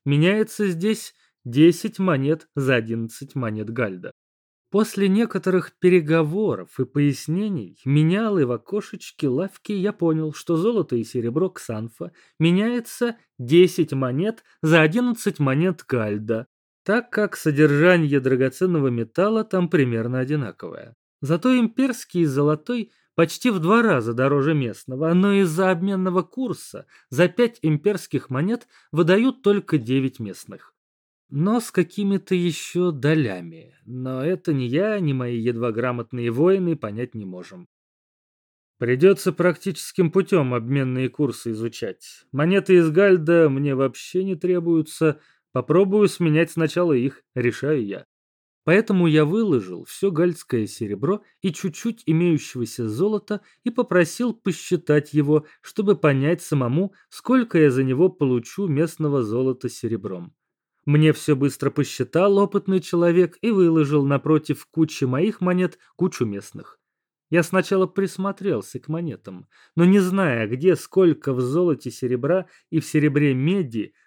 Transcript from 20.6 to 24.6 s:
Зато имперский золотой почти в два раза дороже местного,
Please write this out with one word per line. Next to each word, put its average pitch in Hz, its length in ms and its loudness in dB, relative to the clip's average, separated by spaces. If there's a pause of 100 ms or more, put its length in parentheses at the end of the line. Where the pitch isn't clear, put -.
Зато 175 380 0
имперский 226 640 -2
золотой 151 680 -2 (240)
почти 165 360 0
в 196 80 0
два 196 240 2
раза 123 320 0
дороже 139 400 2
местного, 131 580 -4